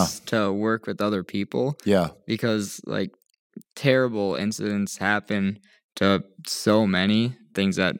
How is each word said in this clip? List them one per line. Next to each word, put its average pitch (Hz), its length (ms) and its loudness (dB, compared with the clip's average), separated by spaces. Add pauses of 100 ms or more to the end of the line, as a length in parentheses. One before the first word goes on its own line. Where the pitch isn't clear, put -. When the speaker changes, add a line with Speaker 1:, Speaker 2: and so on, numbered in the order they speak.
Speaker 1:
this 92 260 0
to 104 260 0
work 110 340 -2
with 101 160 -6
other 104 200 0
people. 123 600 -4
Speaker 2:
Yeah. 95 240 4 (180)
Speaker 1:
Because, 110 600 -2
like, 101 240 -4 (640)
terrible 120 640 2
incidents 104 600 -4
happen 101 600 -2 (380)
to 95 280 2 (220)
so 107 400 2
many 107 500 2 (180)
things 98 220 0
that 92 240 0